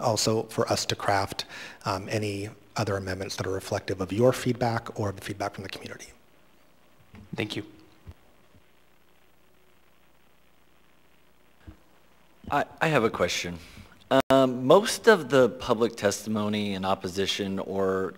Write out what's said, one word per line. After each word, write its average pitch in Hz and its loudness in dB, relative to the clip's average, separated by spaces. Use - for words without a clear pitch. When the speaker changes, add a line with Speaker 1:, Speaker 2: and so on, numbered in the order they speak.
Speaker 1:
also 113 0
for - -2
us - -2
to - -2
craft, - -2
um, 101 -4
any 104 -4
other 104 -2
amendments 95 -6
that - -4
are 95 -2
reflective 95 -4
of 92 -6
your 120 6
feedback 117 -2
or 101 -2
the 95 -14
feedback 101 -6
from 101 -12
the 95 -10
community. - -14
Speaker 2:
Thank 107 -4
you. 101 -8
Speaker 3:
I, 143 2
I 160 2
have 139 4
a 113 4
question. 87 -2
Um, 127 4
most 196 6
of 170 6
the 127 8
public 113 0
testimony 104 -2
in 95 -4
opposition 95 -2
or 95 -2